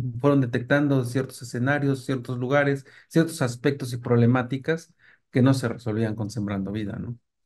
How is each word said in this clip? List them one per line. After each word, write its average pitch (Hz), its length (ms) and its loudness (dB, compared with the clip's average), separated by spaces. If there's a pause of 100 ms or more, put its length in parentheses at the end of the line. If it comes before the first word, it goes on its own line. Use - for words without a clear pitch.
(200)
fueron 143 200 4
detectando 135 640 0
ciertos 123 380 -4
escenarios, 135 640 -2
ciertos 127 320 -4
lugares, 139 480 0 (220)
ciertos 165 340 2
aspectos 131 500 -2
y 123 60 -8
problemáticas 123 960 2 (360)
que 131 120 4
no 135 120 6
se 123 140 -2
resolvían 110 460 -2
con 98 160 -6
Sembrando 101 420 -4
Vida, 104 260 -6
¿no? 117 200 -8 (280)